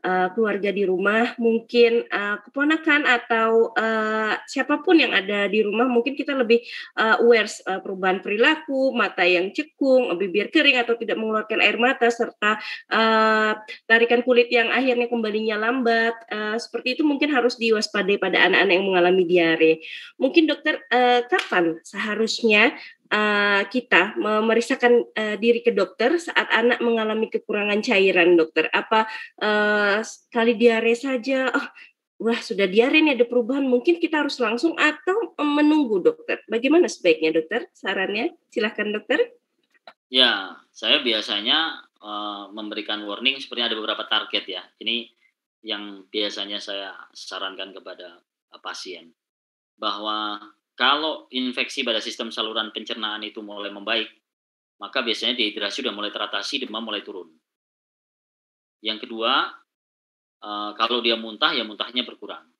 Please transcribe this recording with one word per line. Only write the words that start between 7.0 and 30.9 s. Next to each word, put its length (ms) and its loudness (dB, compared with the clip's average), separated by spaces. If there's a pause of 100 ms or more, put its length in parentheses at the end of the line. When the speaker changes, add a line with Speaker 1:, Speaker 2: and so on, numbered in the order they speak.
Speaker 1:
aware, 240 6
eh, 340 -8
perubahan 380 -2
perilaku, 760 0
mata 300 -2
yang 320 2
cekung, 640 2
bibir 320 -2
kering 300 4
atau 180 0
tidak 160 -4
mengeluarkan 480 -2
air 160 2
mata, 320 2
serta, 480 -2 (320)
eh, 600 2 (340)
tarikan 400 4
kulit 240 4
yang 240 2
akhirnya 320 0
kembalinya 480 -2 (160)
lambat. 480 0 (100)
Eh, 300 -6
seperti 400 -6
itu 80 2
mungkin 240 0
harus 260 2
diwaspadai 640 0
pada 240 2
anak-anak 320 4
yang 160 2
mengalami 320 4
diare. 500 4 (460)
Mungkin, 320 2
Dokter, 400 -4
eh, 400 4
kapan 560 0
seharusnya, 880 2 (360)
eh, 560 2
kita 560 0
memeriksakan, 960 2
eh, 160 -4
diri 320 2
ke 80 2
dokter 400 0
saat 320 -2
anak 320 2
mengalami 480 0
kekurangan 560 -2
cairan, 560 4
Dokter? 320 0
Apa, 400 0 (320)
eh, 640 2
sekali 480 -2
diare 400 4